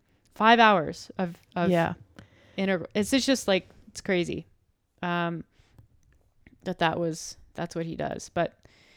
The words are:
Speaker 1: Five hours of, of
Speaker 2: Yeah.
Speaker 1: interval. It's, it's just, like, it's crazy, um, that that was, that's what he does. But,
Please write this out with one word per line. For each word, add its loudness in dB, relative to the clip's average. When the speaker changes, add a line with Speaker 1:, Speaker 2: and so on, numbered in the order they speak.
Speaker 1:
Five 6
hours 2
of, -4
of 2
Speaker 2:
Yeah. 2
Speaker 1:
interval. -2
It's, 0
it's 2
just, 0
like, 0
it's -16
crazy, -4
um, -4
that -6
that 0
was, -6
that's -8
what -4
he -10
does. -8
But, -4